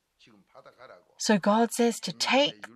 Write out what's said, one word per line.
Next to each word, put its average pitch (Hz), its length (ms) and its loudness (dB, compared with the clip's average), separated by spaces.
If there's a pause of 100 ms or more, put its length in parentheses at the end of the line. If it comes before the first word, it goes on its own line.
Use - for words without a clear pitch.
(1200)
So 214 200 2
God 220 340 0
says 233 280 -2
to 180 120 -10
take - 640 -2